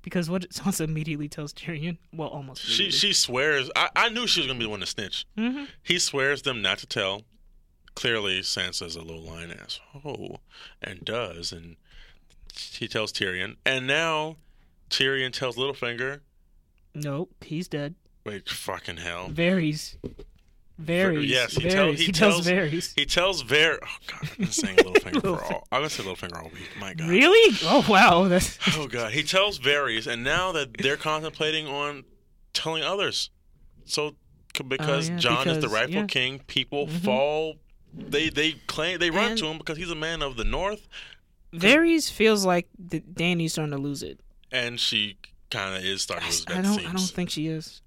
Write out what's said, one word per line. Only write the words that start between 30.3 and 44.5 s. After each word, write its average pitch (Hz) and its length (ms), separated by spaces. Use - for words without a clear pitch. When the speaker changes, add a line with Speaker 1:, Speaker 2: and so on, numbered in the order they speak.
Speaker 2:
that 135 260
they're 139 180
contemplating 156 680
on 143 380
telling 160 300
others, 170 460
so 151 300
c-, - 60
because 139 480
Speaker 1:
Oh, - 20
yeah, 175 60
Speaker 2:
Jon 123 280
is 160 100
the 151 40
Speaker 1:
because, 113 120
Speaker 2:
rightful 127 280
Speaker 1:
yeah. 208 60
Speaker 2:
king, 135 400
people 143 400
Speaker 1:
Mm-hmm. 156 100
Speaker 2:
fall. 151 580
They, 156 340
they 151 240
claim, 170 320
they 170 140
run 214 200
Speaker 1:
And 226 80
Speaker 2:
to 165 60
him 156 140
because 151 180
he's 170 140
a 165 40
man 156 280
of 135 140
the 110 60
north. 175 440
Speaker 1:
Varys 294 580
feels 214 320
like 175 240
that 160 240
Dany's 170 400
starting 151 180
to 143 60
lose 139 240
it. 71 180